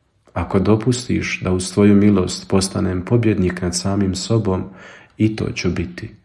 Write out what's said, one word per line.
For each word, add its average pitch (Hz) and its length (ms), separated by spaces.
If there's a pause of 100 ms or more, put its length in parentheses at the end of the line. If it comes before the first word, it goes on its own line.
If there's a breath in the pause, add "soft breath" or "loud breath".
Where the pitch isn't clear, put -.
(340)
Ako 87 260
dopustiš 107 840
da 92 80
uz 92 220
tvoju 104 220
milost 101 540
postanem 95 560
pobjednik 104 560
nad 90 140
samim 98 400
sobom, 104 480 (540 loud breath)
i 107 180
to 87 160
ću - 180
biti. 90 560